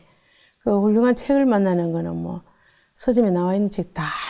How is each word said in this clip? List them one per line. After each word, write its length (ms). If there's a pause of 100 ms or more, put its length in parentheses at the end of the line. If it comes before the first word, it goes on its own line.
(600)
그 220
훌륭한 340
책을 300
만나는 460
거는 240
뭐 260 (520)
서점에 380
나와 240
있는 140
책 240
다 100 (260)